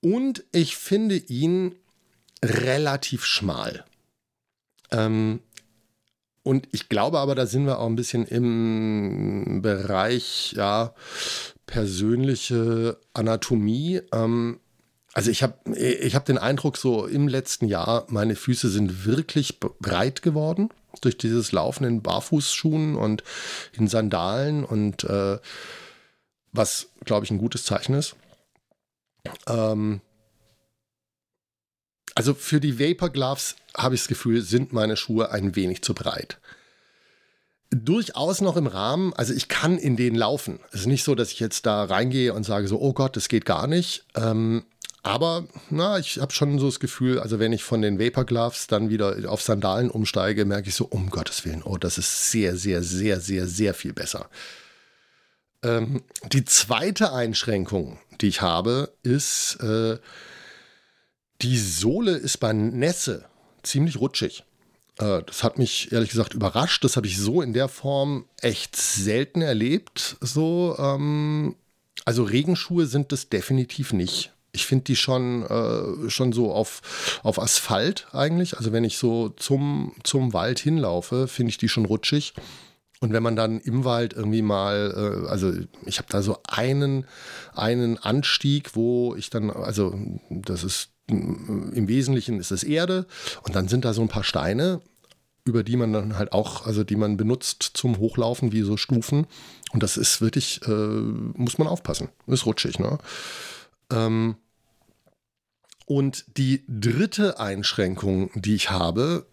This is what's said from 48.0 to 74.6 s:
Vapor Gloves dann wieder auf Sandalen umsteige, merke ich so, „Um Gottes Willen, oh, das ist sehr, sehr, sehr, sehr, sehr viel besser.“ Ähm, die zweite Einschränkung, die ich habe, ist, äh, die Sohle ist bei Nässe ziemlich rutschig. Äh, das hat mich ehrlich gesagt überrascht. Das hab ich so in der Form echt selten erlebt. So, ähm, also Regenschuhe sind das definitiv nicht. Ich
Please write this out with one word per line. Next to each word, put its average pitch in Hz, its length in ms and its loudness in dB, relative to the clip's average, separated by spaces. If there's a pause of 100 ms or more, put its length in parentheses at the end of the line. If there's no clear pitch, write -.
Vapor 120 240 2
Gloves 117 420 -2
dann 110 240 2
wieder 104 260 0 (140)
auf 104 100 -2
Sandalen 104 480 2
umsteige, 104 580 0
merke 101 220 -2
ich 98 60 -4
so, 113 100 0
„Um 95 260 -2
Gottes - 340 -6
Willen, 80 180 -6
oh, 95 140 -6
das 87 200 -2
ist - 360 0
sehr, 95 240 2
sehr, 90 260 0
sehr, 92 380 0
sehr, 92 260 -2
sehr 95 260 0
viel - 200 -6
besser.“ - 360 -8 (1300)
Ähm, 117 400 0 (240)
die 135 180 2
zweite 175 680 2
Einschränkung, 101 880 -2 (200)
die 107 80 4
ich - 140 0
habe, 101 500 0 (120)
ist, - 560 0
äh, 113 380 0 (1400)
die 123 160 2
Sohle 117 600 0
ist 131 220 -4
bei 110 140 0
Nässe 120 720 0 (360)
ziemlich 139 380 0
rutschig. - 440 -2 (540)
Äh, 101 240 2
das - 200 -8
hat 113 160 2
mich - 340 0
ehrlich 113 180 2
gesagt 113 240 0
überrascht. 113 500 2
Das 131 120 4
hab 110 80 0
ich 95 140 -2
so 117 240 2
in 120 100 -2
der 123 160 2
Form 139 580 -2 (140)
echt - 360 -2
selten 110 640 0
erlebt. 135 800 -2
So, 160 580 0
ähm, 147 800 0 (480)
also 120 180 2
Regenschuhe 160 640 2
sind 139 260 0
das - 160 -4
definitiv 127 640 0
nicht. - 400 -2 (200)
Ich - 140 -4